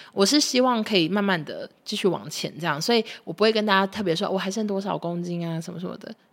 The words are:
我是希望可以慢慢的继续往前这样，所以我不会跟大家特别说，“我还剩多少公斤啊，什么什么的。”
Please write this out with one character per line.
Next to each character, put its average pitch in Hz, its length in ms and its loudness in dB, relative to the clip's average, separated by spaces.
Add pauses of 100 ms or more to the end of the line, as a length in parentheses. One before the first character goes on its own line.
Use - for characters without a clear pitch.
(140)
我 196 120 4
是 190 140 4
希 254 220 2
望 247 200 2
可 214 140 -2
以 160 140 4
慢 202 120 2
慢 185 220 2
的 98 260 -10 (140)
继 214 140 -6
续 202 100 0
往 156 220 0
前 - 280 -8
这 160 80 -8
样， 151 160 0
所 240 140 2
以 220 80 2 (220)
我 202 80 -10
不 - 80 -2
会 220 100 6
跟 214 140 0
大 202 80 4
家 196 120 6
特 196 160 -8
别 180 140 2
说 196 160 -2
，“我 190 60 0
还 190 120 -2
剩 214 160 -2
多 196 140 -2
少 190 180 -2
公 175 240 -4
斤 170 240 -4
啊， 165 140 -4
什 165 120 -10
么 170 60 -12
什 180 80 -8
么 - 120 -8
的。” - 120 -14 (240)